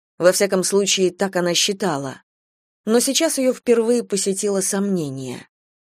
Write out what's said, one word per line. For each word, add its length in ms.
Во 140
всяком 320
случае, 480
так 240
она 180
считала. 680
Но 140
сейчас 380
её 160
впервые 500
посетило 580
сомнение. 840